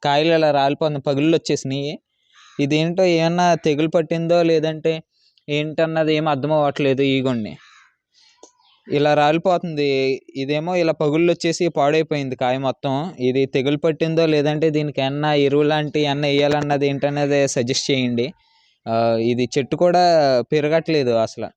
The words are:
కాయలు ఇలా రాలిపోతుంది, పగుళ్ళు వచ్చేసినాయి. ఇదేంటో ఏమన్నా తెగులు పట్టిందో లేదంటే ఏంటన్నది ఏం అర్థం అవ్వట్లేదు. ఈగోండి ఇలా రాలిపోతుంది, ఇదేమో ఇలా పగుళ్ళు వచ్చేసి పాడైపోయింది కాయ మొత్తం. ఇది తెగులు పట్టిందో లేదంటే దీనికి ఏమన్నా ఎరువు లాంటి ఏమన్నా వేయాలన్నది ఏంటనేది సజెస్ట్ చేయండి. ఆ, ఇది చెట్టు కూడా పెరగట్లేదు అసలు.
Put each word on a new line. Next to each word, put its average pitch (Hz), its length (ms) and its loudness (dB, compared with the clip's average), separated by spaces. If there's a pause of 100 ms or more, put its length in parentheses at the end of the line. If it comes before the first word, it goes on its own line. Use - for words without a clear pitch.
కాయలు 151 300 2
ఇలా 156 180 2
రాలిపోతుంది, 143 480 0
పగుళ్ళు 147 380 0
వచ్చేసినాయి. 143 640 -4 (600)
ఇదేంటో 156 440 0
ఏమన్నా 170 520 2
తెగులు 156 320 0
పట్టిందో 165 560 0
లేదంటే 160 600 -2 (460)
ఏంటన్నది 156 680 -2
ఏం 156 120 0
అర్థం 143 240 -2
అవ్వట్లేదు. 139 500 0
ఈగోండి 131 560 -2 (1300)
ఇలా 147 220 2
రాలిపోతుంది, 147 1080 0 (140)
ఇదేమో 147 400 -4
ఇలా 165 180 0
పగుళ్ళు 160 380 0
వచ్చేసి 170 380 -2
పాడైపోయింది 147 680 -2
కాయ 127 220 -2
మొత్తం. 139 600 -4
ఇది 127 260 2
తెగులు 139 320 -2
పట్టిందో 160 480 0
లేదంటే 151 440 0
దీనికి 147 320 -4
ఏమన్నా 147 320 -2
ఎరువు 143 300 4
లాంటి 151 360 0
ఏమన్నా 147 280 -2
వేయాలన్నది 143 600 0
ఏంటనేది 143 600 0
సజెస్ట్ 131 440 -2
చేయండి. 123 420 -2 (540)
ఆ, 117 340 0
ఇది 120 360 0
చెట్టు 139 180 -2
కూడా 165 760 4
పెరగట్లేదు 151 600 0
అసలు. 113 460 -2